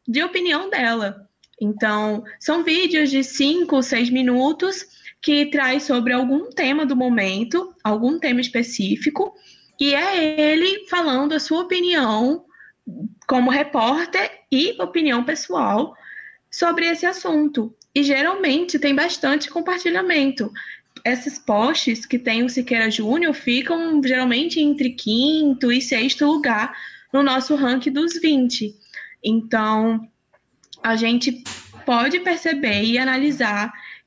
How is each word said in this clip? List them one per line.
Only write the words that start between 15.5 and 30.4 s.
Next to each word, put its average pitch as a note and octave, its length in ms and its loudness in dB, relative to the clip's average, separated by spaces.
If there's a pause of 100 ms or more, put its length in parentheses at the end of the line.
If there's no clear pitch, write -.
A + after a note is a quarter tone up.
sobre E4+ 340 0
esse E4+ 220 0
assunto. D4+ 680 0 (220)
E C#4+ 80 4
geralmente D#4 760 2
tem C#4+ 160 2
bastante D4 560 0
compartilhamento. E4+ 1040 0 (500)
Esses B3 360 -4
posts A3+ 680 0
que B3 140 -2
tem A#3 240 0
o B3 60 0
Siqueira A#3+ 420 0
Júnior C4+ 420 0
ficam D#4+ 680 0
geralmente C4 560 0
entre C#4+ 320 2
quinto C4 800 2
e B3+ 100 2
sexto C4 460 0
lugar C4+ 440 0 (400)
no C4+ 120 4
nosso C4 320 2
ranking C4 360 0
dos E4 300 -2
vinte. B3 540 0 (480)
Então, A3 840 0 (760)